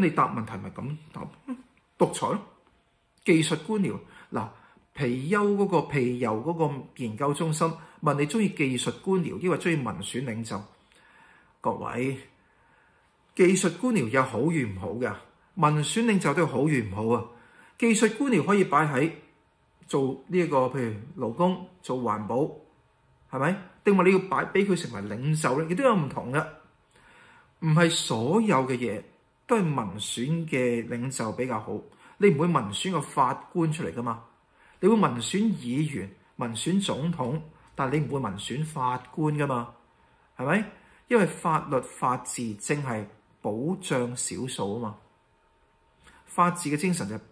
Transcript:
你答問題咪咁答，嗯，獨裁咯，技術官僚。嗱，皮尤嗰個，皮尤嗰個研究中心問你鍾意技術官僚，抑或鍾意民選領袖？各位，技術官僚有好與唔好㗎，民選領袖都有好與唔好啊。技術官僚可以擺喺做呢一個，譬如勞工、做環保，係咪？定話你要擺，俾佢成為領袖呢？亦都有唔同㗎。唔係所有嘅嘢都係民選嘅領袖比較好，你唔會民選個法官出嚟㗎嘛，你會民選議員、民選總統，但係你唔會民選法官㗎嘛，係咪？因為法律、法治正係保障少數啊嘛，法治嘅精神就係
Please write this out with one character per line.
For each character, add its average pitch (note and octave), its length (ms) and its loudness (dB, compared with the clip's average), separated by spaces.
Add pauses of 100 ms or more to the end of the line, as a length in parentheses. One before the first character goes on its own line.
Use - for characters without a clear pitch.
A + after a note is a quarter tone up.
你 F3 80 4
答 D3+ 180 2
問 A2 180 -4
題 G#2+ 120 -10
咪 G2+ 140 -10
咁 D3+ 260 -8 (160)
答， - 80 -12 (240)
嗯， B3+ 120 -10 (400)
獨 - 140 4
裁 - 160 -4
咯， F#3+ 120 -2 (840)
技 E3 200 4
術 D#3 200 -2
官 G#3+ 180 -2
僚。 A2 160 -2 (340)
嗱， A2 160 -4 (460)
皮 C3 360 -2
尤 G#3 220 2
嗰 G3+ 160 2
個， D#3+ 160 2
皮 B2 360 0
尤 A2+ 140 0 (100)
嗰 E3 100 -2
個 D#3+ 200 0 (220)
研 A2+ 200 -6
究 C#3+ 180 0
中 D#3+ 200 -2
心 E3 180 0 (300)
問 D3 140 2
你 D3 100 2
鍾 A3 160 0
意 G3 80 4
技 C3 280 0
術 A#2+ 140 -2 (100)
官 F#3+ 200 0
僚， - 160 -6
抑 F3+ 100 -2
或 F3+ 100 2
鍾 F#3 140 0
意 D#3+ 40 2
民 C3+ 100 -2
選 G#2+ 400 -6
領 A2+ 180 -6
袖？ G#2 200 -8 (1000)
各 A#2 100 0
位， B2 460 -4 (1160)
技 F#3+ 200 6
術 F3 220 0
官 B3+ 160 0
僚 C#3 140 2
有 C3 160 2
好 A2 160 -2 (120)
與 C#3+ 140 0
唔 F#2+ 140 -8
好 F#2 120 -8
㗎， A2 220 -4 (400)
民 D3+ 300 2
選 A3+ 220 0
領 G3+ 160 4
袖 D3 120 2
都 D3+ 80 2
有 D#3 60 4
好 C3 200 0
與 B2 220 2
唔 F#2+ 60 -8
好 G#2+ 120 -2
啊。 A2+ 180 2 (520)
技 A#3 160 4
術 A3 240 4
官 C#4 140 0
僚 D#3+ 140 2
可 G3 100 4
以 F#3+ 80 6
擺 D3+ 220 4
喺 C#3+ 260 0 (760)
做 C3+ 400 -2
呢 E3+ 100 0
一 E3+ 100 2
個， C#3+ 100 0 (100)
譬 B2 260 -4 (220)
如 C#3 120 -6
勞 A#2 60 -4
工、 F3+ 340 0 (140)
做 C3 180 -4
環 G#2+ 280 -2
保， C3 220 0 (800)
係 C3 100 -6
咪？ F3 220 0 (220)
定 G3+ 120 6
話 F3+ 80 6
你 F#3 100 8
要 F#3+ 60 6
擺， C#3+ 260 -2
俾 G3 200 2
佢 G3 100 2
成 B2+ 180 -6
為 G#2 220 -8
領 C#3+ 200 0
袖 C#3+ 260 0
呢？ D#3+ 80 -4
亦 F3 60 0
都 C#4 80 -2
有 A#3+ 120 6
唔 D3+ 120 0
同 - 240 -8
㗎。 C#3+ 140 0 (1120)
唔 E3 80 -2
係 E3 220 6
所 C#3 520 0
有 C#3 260 4
嘅 C3 100 -2
嘢 A2+ 240 -4 (440)
都 A#3+ 120 2
係 G3+ 60 2
民 D3+ 120 0 (240)
選 D#3 480 -4
嘅 A#2+ 400 0
領 B2 240 -6
袖 A2+ 220 -4
比 B2+ 120 -4
較 A#2 140 -4
好， G#2 180 -8 (400)
你 G3+ 120 8
唔 C#3+ 100 2
會 E3+ 80 2
民 E3+ 80 2 (160)
選 F3+ 200 -4
個 D#3+ 100 -2
法 C3+ 320 0 (180)
官 E3 200 0
出 D3+ 120 -4
嚟 F2 100 -6
㗎 A#2+ 80 -6
嘛， A2+ 220 -6 (560)
你 F3+ 80 4
會 A3+ 80 10
民 G3 100 6 (160)
選 F#3 180 0 (140)
議 C3+ 400 0
員、 G2 160 -6 (260)
民 B2+ 200 -4
選 G3 280 2
總 D3 280 0
統， C#3 280 -2 (360)
但 C3 160 0
係 D3+ 80 2
你 C#3+ 80 0
唔 A#2+ 60 -4
會 C3 160 -2
民 F#2+ 100 -8
選 B2+ 240 -6
法 B2+ 340 -2 (140)
官 D3+ 260 0
㗎 D3 80 0
嘛， B2 280 -4 (640)
係 B2+ 100 -4
咪？ G3 180 2 (420)
因 A#3+ 120 6
為 F#3 80 6
法 D#3 420 -2
律、 C3+ 120 2
法 B2+ 360 -2
治 A2+ 380 -6
正 D3 280 -4
係 A2 220 -4 (360)
保 A2+ 120 -4 (260)
障 B2 380 -2
少 - 180 -4 (120)
數 G2+ 280 -6
啊 A#2+ 40 -6
嘛， G#2+ 180 -8 (1300)
法 F3 240 4
治 E3+ 220 -4
嘅 D3 60 0
精 F#3 140 0
神 G#2+ 160 -2
就 G#2 60 -6
係 A2 60 -8 (120)